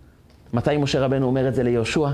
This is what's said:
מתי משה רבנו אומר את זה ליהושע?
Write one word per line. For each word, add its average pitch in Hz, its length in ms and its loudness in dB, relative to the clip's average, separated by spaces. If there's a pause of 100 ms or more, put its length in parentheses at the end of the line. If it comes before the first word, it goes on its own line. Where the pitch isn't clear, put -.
(540)
מתי 147 240 0
משה 143 220 0
רבנו 135 260 0
אומר 127 220 0
את 123 80 -2
זה 131 80 0
ליהושע? 120 500 0